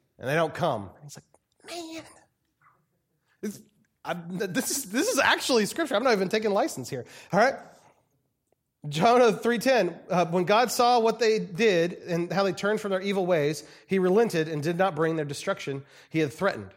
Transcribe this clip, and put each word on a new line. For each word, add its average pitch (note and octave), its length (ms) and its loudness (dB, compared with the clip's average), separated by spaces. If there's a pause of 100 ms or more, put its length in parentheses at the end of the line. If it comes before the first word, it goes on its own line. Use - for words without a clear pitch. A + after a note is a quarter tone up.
(180)
and B2 120 -8
they D3 60 0
don't D#3+ 180 0
come. C3+ 300 -4
And F#2 200 -20
he's D3 140 -20
like, - 80 -20 (500)
"Man, D#4+ 280 -12 (1400)
this, G#3 200 -10 (420)
I, E3 120 -6 (320)
this - 240 -4
is, C#4 140 -4
this A#3+ 240 -2
is F4 100 -2
actually A#3+ 460 2
scripture. D#4 300 -4
I'm G#3+ 80 0
not C4 100 4
even F#3+ 160 0
taking G#3+ 220 -2
license G3 380 -2
here." B2+ 160 -8 (260)
All F3 80 4
right? B3 160 4 (1300)
Jonah A3+ 460 6
three A3+ 260 0
ten, G#3+ 380 2 (120)
uh, F3 180 2
when F3 180 0
God G#3+ 260 4
saw B3 280 4
what A3+ 200 2
they A3 200 2
did F3 540 2 (140)
and E3+ 240 -2
how F#3+ 120 0
they F#3+ 100 0
turned G#3+ 260 -2
from G#3 120 -6
their F#3+ 100 -2
evil G3 240 -2
ways, D#3 400 0 (220)
he F#3+ 120 0
relented F3+ 480 2
and D3+ 160 -6
did E3+ 140 -2
not F#3 180 0
bring D#3+ 220 0
their D3+ 80 -2
destruction C#3+ 580 -8 (260)
he D#3+ 100 -2
had D3 120 0
threatened. A#2+ 460 -4